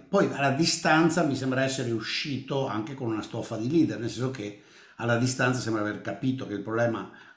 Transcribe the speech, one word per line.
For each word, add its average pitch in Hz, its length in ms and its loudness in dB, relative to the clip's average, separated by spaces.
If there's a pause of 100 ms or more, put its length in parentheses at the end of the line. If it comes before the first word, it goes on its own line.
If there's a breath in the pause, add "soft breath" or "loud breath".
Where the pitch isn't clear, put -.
Poi 180 240 4
alla 139 200 2
distanza 165 720 4
mi 139 120 2
sembra 131 280 0
essere 131 280 -2
uscito 131 760 -4
anche 110 260 -4
con 127 180 -4
una 107 120 -2
stoffa 113 340 -6
di 117 140 -2
leader, 117 280 4
nel 117 100 -4
senso 123 200 -2
che 104 320 -8 (360 soft breath)
alla 117 200 2
distanza 127 420 2
sembra 110 220 -2
aver 104 200 -4
capito 127 440 -2
che 98 80 -6
il 101 80 -4
problema 110 480 0 (280 loud breath)